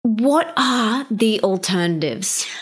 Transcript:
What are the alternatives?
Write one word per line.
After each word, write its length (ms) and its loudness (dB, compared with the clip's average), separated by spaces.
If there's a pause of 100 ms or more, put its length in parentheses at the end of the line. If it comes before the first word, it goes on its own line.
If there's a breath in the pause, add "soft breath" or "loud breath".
What 540 2
are 540 0
the 300 2
alternatives? 1080 0 (140 loud breath)